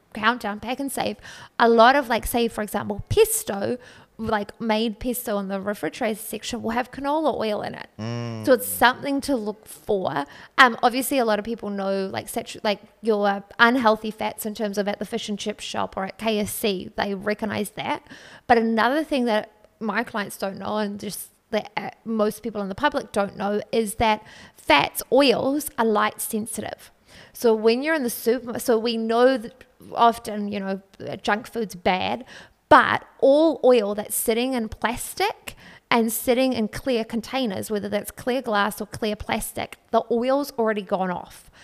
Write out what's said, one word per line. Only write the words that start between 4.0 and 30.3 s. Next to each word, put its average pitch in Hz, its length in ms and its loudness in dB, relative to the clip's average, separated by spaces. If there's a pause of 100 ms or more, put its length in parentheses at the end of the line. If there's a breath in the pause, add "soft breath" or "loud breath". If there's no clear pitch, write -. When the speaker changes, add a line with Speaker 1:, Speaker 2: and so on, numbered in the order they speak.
Speaker 1:
like, 214 420 -4
made 220 400 0
pesto 233 380 -2
in 196 100 -6
the 196 100 -4
refrigerator 208 600 -4
section - 440 -8
will 220 100 -2
have 240 180 -4
canola 285 480 0
oil 214 240 -2
in - 120 -8
it. - 140 -14 (100)
Speaker 2:
Mm. 117 460 -6
Speaker 1:
So 277 80 6
it's 240 140 2
something 269 560 2
to 285 120 -2
look 214 320 -4
for. 185 600 -2 (320 loud breath)
Um, 240 240 8
obviously, 254 340 2
a 247 80 4
lot 214 140 2
of 208 80 -6
people 220 240 -6
know, 196 420 -2
like, 214 140 -6
satu-, - 360 -8
like, 208 180 0 (200)
your 202 440 2 (140)
unhealthy 226 520 4
fats - 340 -8
in 214 100 -6
terms 208 220 -4
of 202 120 0
at 208 100 -4
the 196 80 -6
fish - 240 -6
and 202 80 -4
chip - 220 -8
shop - 360 -6
or 196 80 -4
at - 140 -10
K 220 220 0
F 202 100 -2
C, 202 460 -4
they 202 180 -2
recognize 208 560 -4
that. 240 360 -8 (400 loud breath)
But 233 120 6
another 226 460 2
thing 269 200 0
that 214 280 -2 (260)
my 220 260 -4
clients 202 320 -8
don't 196 220 -6
know, 208 180 -6
and 202 240 -4
just - 280 -10 (220)
that, 208 280 -4
uh, 185 120 -8 (140)
most 220 380 -2
people 220 180 -8
in 196 80 -6
the 190 60 -8
public 269 380 -4
don't 202 260 -2
know, 208 240 -2 (100)
is 214 220 -2
that 214 280 2 (320 loud breath)
fats, - 560 2
oils, 277 680 2
are 233 80 2
light 214 340 0
sensitive. - 720 -8 (420 loud breath)
So 226 220 4
when 226 280 4
you're 320 120 0
in 302 80 0
the 240 80 0
super, 233 480 -2
so 240 180 2
we 226 220 0
know 233 400 4
that 226 260 -16 (300)
often, 214 580 2